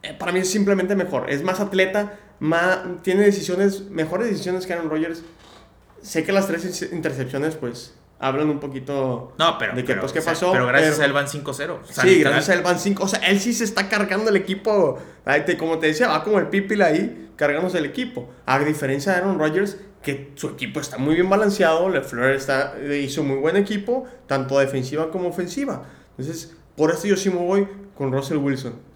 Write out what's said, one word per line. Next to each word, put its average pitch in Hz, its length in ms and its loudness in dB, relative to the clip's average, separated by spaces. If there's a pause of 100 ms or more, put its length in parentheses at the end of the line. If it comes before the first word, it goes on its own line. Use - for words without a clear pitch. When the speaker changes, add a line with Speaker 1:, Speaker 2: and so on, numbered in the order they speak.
Speaker 1:
eh, - 140 -12
para 175 140 -4
mí 185 80 2
es 185 120 0
simplemente 196 440 2
mejor. 143 360 -2
Es 143 100 -2
más 185 180 -2
atleta, 196 600 0 (200)
ma-, 175 600 0
tiene 190 220 2
decisiones, 196 680 2
mejores 165 400 -2
decisiones 185 380 -4
que 175 60 -4
Aaron 170 140 -4
Rodgers. 160 360 -4 (800)
Sé 165 200 -4
que 196 80 -2
las 196 160 2
tres 170 360 -4
in-, 165 140 -8
intercepciones, 143 580 -4
pues, - 400 -10 (240)
hablan 143 320 0
un 143 80 -2
poquito 131 800 -4
Speaker 2:
No, 165 180 2
pero, 110 160 -2
Speaker 1:
de 123 80 -2
que, 131 60 -4
Speaker 2:
pero, 101 140 0
Speaker 1:
pues, 131 120 -4
¿qué 160 60 0
Speaker 2:
o - 20 -2
sea, 165 120 -2
Speaker 1:
pasó? 180 180 0
Speaker 2:
pero 127 160 4
gracias 147 280 4
Speaker 1:
Pero 151 80 2
Speaker 2:
a - 40 4
él 139 60 2
van 139 140 0
cinco 139 260 -8
cero. 151 280 -8
O - 100 -18
sea, 160 120 0
Speaker 1:
sí, 185 60 8
Speaker 2:
literal. 151 240 8
Speaker 1:
gracias 143 220 4
a 175 40 2
él 175 40 -4
van 180 160 2
cinco. 196 260 0
O - 20 0
sea, 208 200 0
él 196 120 6
sí 233 120 0
se 240 120 0
está 196 260 -2
cargando 208 400 0
el 202 60 4
equipo. 190 640 2 (260)
Ay, 147 200 4
te, 175 120 0
como 165 220 -2
te 160 80 2
decía, 156 220 2
va 151 140 0
como 214 140 2
el 175 120 2
pipil 196 340 2
ahí, 165 520 0
cargándose 160 440 0
el 147 60 0
equipo. 143 440 -8 (160)
A 131 140 2
diferencia 147 540 0
de 180 40 2
Aaron 185 220 0
Rodgers, 175 380 0 (260)
que - 320 -6
su - 140 -8
equipo 131 300 -8
está - 200 -8
muy 151 160 2
bien 180 140 4
balanceado. 196 600 4
LaFleur 131 460 0
está, 135 400 -2 (200)
hizo 143 280 -2
muy 135 140 0
buen 160 180 0
equipo, 208 520 0 (200)
tanto 135 320 0
defensiva 139 500 0
como 180 200 -4
ofensiva. 175 540 -6 (320)
Entonces, 156 400 -10 (220)
por 156 140 4
eso 170 160 -2
yo 190 100 4
sí 190 140 0
me 180 60 -2
voy 196 300 2 (300)
con 135 160 -2
Russell 139 240 -2
Wilson. 127 380 -2 (200)